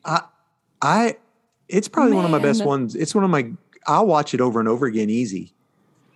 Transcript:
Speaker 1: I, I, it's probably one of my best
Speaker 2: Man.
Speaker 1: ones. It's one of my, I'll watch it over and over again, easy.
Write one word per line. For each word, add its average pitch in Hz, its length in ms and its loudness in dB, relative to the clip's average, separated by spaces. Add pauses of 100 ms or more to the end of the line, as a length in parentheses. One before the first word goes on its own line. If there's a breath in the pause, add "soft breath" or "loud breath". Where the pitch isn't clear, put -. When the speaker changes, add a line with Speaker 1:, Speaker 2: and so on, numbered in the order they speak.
Speaker 1:
I, 160 160 -2 (600)
I, 220 340 0 (520)
it's 208 200 -2
probably - 260 2
one 185 120 2
of 165 60 0
my 151 80 2
best 143 200 2
Speaker 2:
Man. 196 80 -2
Speaker 1:
ones. 135 280 -2
It's 160 200 -4
one 202 80 4
of 190 60 2
my, 135 220 0 (360)
I'll 165 180 4
watch 151 280 0
it 127 80 0
over 117 180 2
and 110 100 0
over 123 160 0
again, 110 240 -2
easy. 107 440 -4 (640)